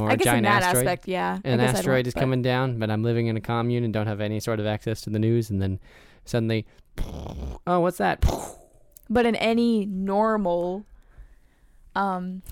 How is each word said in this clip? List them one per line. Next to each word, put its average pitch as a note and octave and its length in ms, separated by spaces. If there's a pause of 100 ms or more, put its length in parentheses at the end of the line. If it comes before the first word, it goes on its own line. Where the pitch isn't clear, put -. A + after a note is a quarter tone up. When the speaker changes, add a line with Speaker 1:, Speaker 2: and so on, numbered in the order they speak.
Speaker 1:
or G#3+ 60
Speaker 2:
I - 20
Speaker 1:
a C4+ 60
Speaker 2:
guess F#4+ 80
in A3 180
Speaker 1:
giant - 0
Speaker 2:
that G3+ 180
Speaker 1:
asteroid. F3+ 240
Speaker 2:
aspect, F3+ 220
yeah. F3+ 340
I - 60
Speaker 1:
An B2 100
Speaker 2:
guess B2+ 120
I'd B2+ 80
Speaker 1:
asteroid C3+ 180
Speaker 2:
want, B2+ 120
Speaker 1:
is A#2+ 60
Speaker 2:
but - 60
Speaker 1:
coming B2+ 220
down, B2+ 360
but A2 120
I'm G#2+ 120
living A#2 260
in A2+ 100
a - 20
commune A#2 420
and A2+ 120
don't G#2+ 120
have G#2 140
any G#2+ 200
sort A2 200
of G#2 60
access G#2+ 340
to - 100
the G#2+ 80
news, A2+ 320
and G2 100
then F#2+ 200 (460)
suddenly, A2+ 400 (1000)
oh, F3 140
what's F3 180
that? F3+ 260 (840)
Speaker 2:
But A#3 180
in A3+ 100
any A3+ 500
normal, G3 1000 (1120)
um, F#3 560